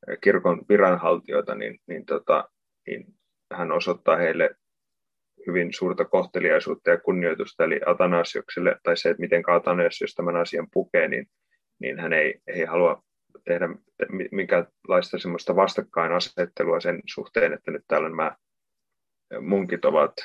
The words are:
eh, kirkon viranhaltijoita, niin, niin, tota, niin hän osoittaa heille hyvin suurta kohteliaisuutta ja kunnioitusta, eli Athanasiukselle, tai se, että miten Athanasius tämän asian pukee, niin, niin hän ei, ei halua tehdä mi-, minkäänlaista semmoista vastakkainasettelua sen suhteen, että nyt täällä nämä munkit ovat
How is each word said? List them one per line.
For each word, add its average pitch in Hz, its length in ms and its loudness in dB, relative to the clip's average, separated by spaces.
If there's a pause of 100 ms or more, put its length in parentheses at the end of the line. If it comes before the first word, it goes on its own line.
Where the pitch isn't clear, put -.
eh, - 120 -8
kirkon 92 480 2
viranhaltijoita, 90 840 2
niin, - 320 -10
niin, 85 200 -10
tota, - 420 0 (380)
niin - 200 -12 (460)
hän 87 200 -4
osoittaa 85 440 0
heille 82 340 2 (960)
hyvin 87 260 -2
suurta 87 320 -2
kohteliaisuutta 87 880 0
ja 85 100 4
kunnioitusta, 87 640 0
eli 80 220 0
Athanasiukselle, 87 960 0
tai 85 140 2
se, 85 140 0
että 85 100 -2
miten 87 260 2
Athanasius 87 680 0
tämän 87 220 -2
asian 82 360 -4
pukee, - 360 0
niin, 65 180 -6 (520)
niin - 200 -8
hän 85 140 -4
ei, 78 340 0
ei 87 180 -4
halua 82 380 2 (420)
tehdä 87 240 -2 (400)
mi-, 95 240 -8
minkäänlaista 90 840 0
semmoista 87 380 -4
vastakkainasettelua 87 1200 -2
sen 85 260 -4
suhteen, - 460 -2
että - 180 -10
nyt 73 180 -10
täällä 80 200 0
nämä 80 280 -4 (1040)
munkit 90 440 -2
ovat 76 280 2 (120)